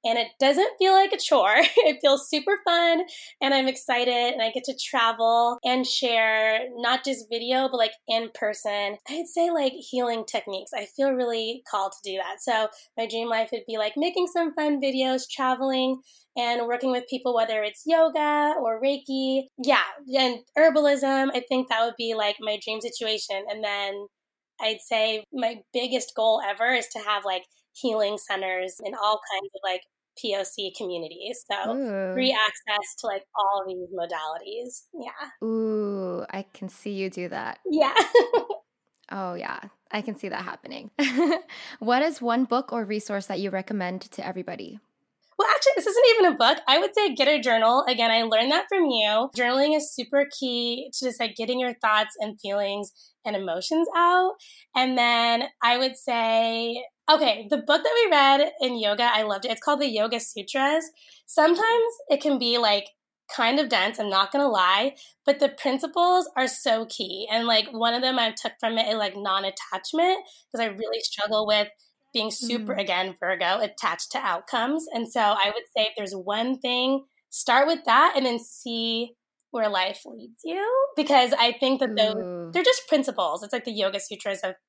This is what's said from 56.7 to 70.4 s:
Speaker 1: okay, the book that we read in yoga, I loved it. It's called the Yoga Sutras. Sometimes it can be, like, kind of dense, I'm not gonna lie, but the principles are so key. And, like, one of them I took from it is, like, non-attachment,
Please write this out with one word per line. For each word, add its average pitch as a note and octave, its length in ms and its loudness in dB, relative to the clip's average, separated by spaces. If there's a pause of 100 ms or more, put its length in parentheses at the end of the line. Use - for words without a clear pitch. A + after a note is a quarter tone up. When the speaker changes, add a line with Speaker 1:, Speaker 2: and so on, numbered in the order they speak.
Speaker 1:
okay, A#3 400 4
the D4 80 2
book - 240 2
that A#4 220 2
we F#4+ 60 2
read C#4 500 6
in B3 180 -2
yoga, G#3+ 260 0
I A3+ 180 2
loved G#3 240 -4
it. A3+ 60 -2
It's A3 100 -8
called D4 180 2
the C#4+ 80 2
Yoga A3 320 -2
Sutras. C4+ 720 -2 (360)
Sometimes A4+ 640 4 (160)
it C#4+ 120 2
can C#4 180 0
be, A#3+ 200 0
like, G#3 280 2 (480)
kind B3 240 2
of C4 120 0
dense, G#3+ 280 0
I'm G#3 120 -2
not G3 200 2
gonna C#4+ 180 2
lie, G3+ 460 2 (300)
but C#4+ 140 2
the C#4+ 100 4
principles E4+ 880 2
are C4 100 2
so A3+ 400 0
key. G3 440 -8
And, A#3 160 0
like, A3 260 2
one A#3 220 0
of B3 80 -2
them C4 160 0
I A3+ 140 0
took A#3+ 280 -8
from A3+ 160 0
it A3 120 2
is, A3 80 0
like, G3+ 200 -2
non-attachment, G3 1000 -2 (340)